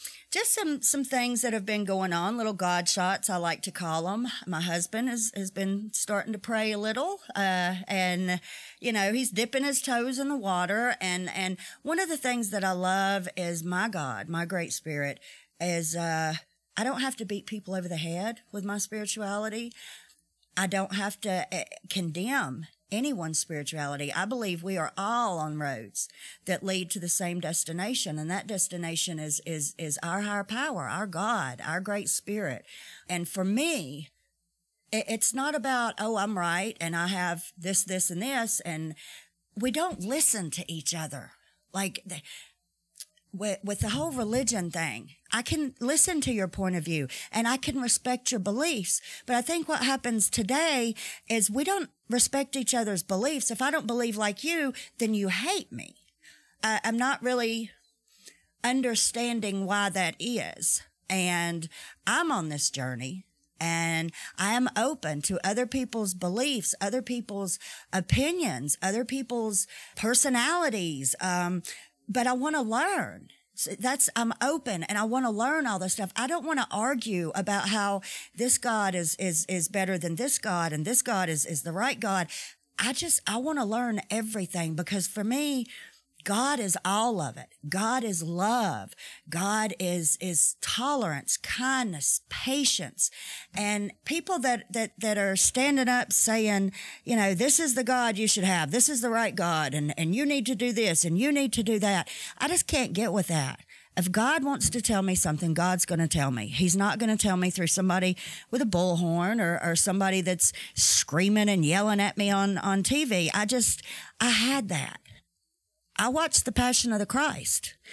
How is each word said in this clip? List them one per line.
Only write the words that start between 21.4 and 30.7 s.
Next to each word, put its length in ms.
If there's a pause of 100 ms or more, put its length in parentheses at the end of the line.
uh, 120 (260)
condemn 760 (240)
anyone's 480
spirituality. 720
I 140
believe 380
we 160
are 180
all 420
on 200
roads 500 (380)
that 160
lead 280
to 80
the 120
same 300
destination. 800
And 120
that 160
destination 720
is, 260
is, 320
is 260
our 200
higher 220
power, 440